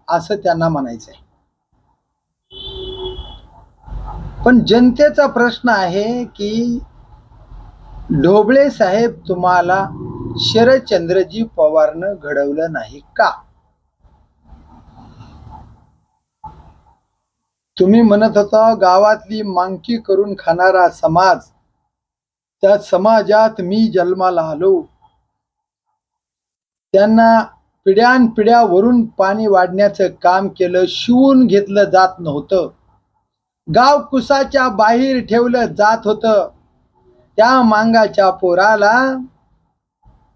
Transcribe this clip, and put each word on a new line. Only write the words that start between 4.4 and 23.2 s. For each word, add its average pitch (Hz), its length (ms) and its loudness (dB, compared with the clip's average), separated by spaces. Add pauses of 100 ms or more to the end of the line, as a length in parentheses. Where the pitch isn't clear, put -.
पण 240 220 4
जनतेचा 262 600 2
प्रश्न 240 420 -2
आहे 208 560 -2
की, 233 540 -6 (1300)
"ढोबळे 214 580 2
साहेब, 226 420 -2 (160)
तुम्हाला 180 640 -2 (500)
शरदचंद्रजी 202 1040 0
पवारनं 160 680 -2 (100)
घडवलं 147 480 -4
नाही 123 280 -12
का?" - 320 -2 (4000)
तुम्ही 202 220 4
म्हणत 214 360 2
होता, 220 380 2
"गावातली 214 640 0
मांकी 190 560 -6
करून 202 420 -2
खाणारा 180 500 0
समाज, 165 500 0 (1200)
त्या 196 160 2
समाजात 214 840 0